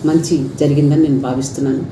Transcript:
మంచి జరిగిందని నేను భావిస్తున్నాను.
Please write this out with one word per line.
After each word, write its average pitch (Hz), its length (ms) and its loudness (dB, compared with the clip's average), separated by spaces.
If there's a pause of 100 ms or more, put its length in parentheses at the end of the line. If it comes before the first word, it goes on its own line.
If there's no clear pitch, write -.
మంచి 160 320 0 (240)
జరిగిందని 147 480 4
నేను 131 200 2
భావిస్తున్నాను. 135 640 -4